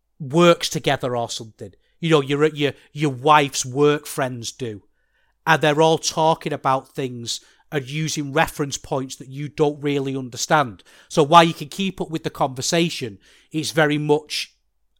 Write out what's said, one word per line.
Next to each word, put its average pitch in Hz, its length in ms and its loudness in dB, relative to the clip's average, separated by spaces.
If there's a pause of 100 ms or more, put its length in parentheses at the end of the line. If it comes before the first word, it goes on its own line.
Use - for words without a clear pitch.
(180)
works 165 520 4
together 135 460 -2
or 117 120 -4
something, 110 460 -14 (260)
you 165 100 -2
know, 151 120 6
you're 143 220 0
at 151 120 0
your, 143 160 0 (200)
your 147 200 -2
wife's 139 540 2
work 147 400 2
friends 127 440 -6
do, 110 340 -12 (640)
and 160 140 4
they're 151 220 2
all 160 160 4
talking 160 540 0
about 135 420 -2
things 123 460 -8 (300)
and 135 180 -6
using 147 440 -6
reference 151 460 -2
points 135 380 -8
that 131 120 -20
you 139 200 -10
don't 147 340 -2
really 139 340 -2
understand. 127 680 -2 (280)
So 160 120 2
while 170 220 8
you 165 100 0
can 147 140 -12
keep 196 320 -6
up 156 100 -6
with 160 140 -8
the 151 60 -4
conversation, 135 880 -2 (340)
it's 151 200 -6
very 151 260 2
much - 560 -2 (440)